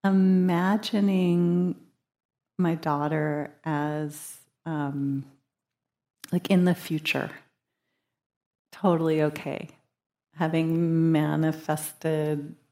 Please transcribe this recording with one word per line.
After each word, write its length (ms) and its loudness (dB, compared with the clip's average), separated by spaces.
imagining 1700 2
my 180 2
daughter 760 -2
as, 720 -6
um, 580 -4
like, 200 -4
in 160 4
the 100 4
future, 560 -4
totally 480 2
okay, 480 -4
having 800 2
manifested 1400 -2